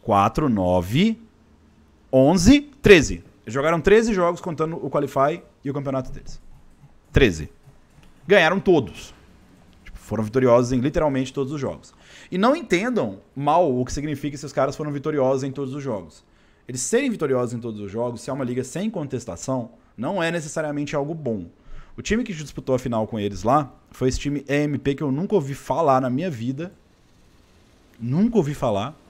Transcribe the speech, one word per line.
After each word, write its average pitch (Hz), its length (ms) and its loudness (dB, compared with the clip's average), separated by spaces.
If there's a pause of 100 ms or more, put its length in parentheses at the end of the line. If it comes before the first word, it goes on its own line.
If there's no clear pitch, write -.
Quatro, 113 460 2
nove, 104 720 2 (880)
onze, 175 500 6 (200)
treze. 143 420 8 (200)
Eles 107 100 -12
jogaram 160 260 0
treze 220 320 6
jogos 175 280 0
contando 160 440 -4
o 147 60 -6
Qualify 143 520 0 (220)
e 143 60 -4
o 131 40 -4
campeonato 135 360 -4
deles. - 320 -14 (680)
Treze. 90 380 4 (760)
Ganharam 180 340 4
todos. 147 540 0 (680)
Tipo, - 140 -18
foram 110 240 -4
vitoriosos 123 500 4
em 127 80 0
literalmente 135 520 -2
todos 139 200 -6
os 151 80 -8
jogos. 92 340 -10 (360)
E 175 80 -6
não 240 160 4
entendam 190 680 -2 (140)
mal 147 380 2
o 123 120 0
que - 80 -8
significa 147 440 -6
se 147 100 -14
os 127 60 -12
caras 139 240 0
foram 151 160 -8
vitoriosos 139 500 0
em 139 100 -6
todos 139 220 -8
os 143 80 -10
jogos. 98 420 -10 (440)
Eles 123 120 -10
serem 262 300 0
vitoriosos 131 440 -2
em 117 60 -8
todos 110 200 -10
os 101 100 -10
jogos, 117 300 -6
se - 100 -10
é - 20 -4
uma 135 120 -6
liga 123 180 -4
sem 170 260 -6
contestação, 131 840 -6 (240)
não 170 260 -4
é 165 80 0
necessariamente 151 640 -6
algo 147 200 -4
bom. 117 320 -6 (500)
O - 60 -14
time 233 220 -2
que 226 80 -8
disputou 143 420 -4
a 127 40 0
final 113 280 -2
com 113 120 -8
eles 101 240 -4
lá 131 300 0 (180)
foi 127 180 -2
esse 127 100 -2
time 143 300 -6
E 139 60 0
M 147 240 0
P 139 160 -2
que 135 80 -6
eu 143 100 -2
nunca 185 220 -2
ouvi 143 200 0
falar 135 460 2
na 131 80 -4
minha 151 220 -2
vida. 135 420 -8 (1300)
Nunca 190 380 2
ouvi 147 160 0
falar. 117 420 -2 (140)